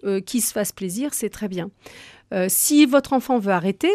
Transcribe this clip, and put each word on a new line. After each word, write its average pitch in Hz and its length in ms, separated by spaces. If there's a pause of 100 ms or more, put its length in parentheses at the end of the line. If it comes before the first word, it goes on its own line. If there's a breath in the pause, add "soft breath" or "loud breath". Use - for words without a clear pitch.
euh, 196 160
qu'ils 202 220
se - 100
fassent 208 220
plaisir, 202 400
c'est 214 160
très - 180
bien. 180 220 (640 loud breath)
Euh, 185 160
si 294 380
votre 269 260
enfant 254 240
veut 196 160
arrêter, 190 420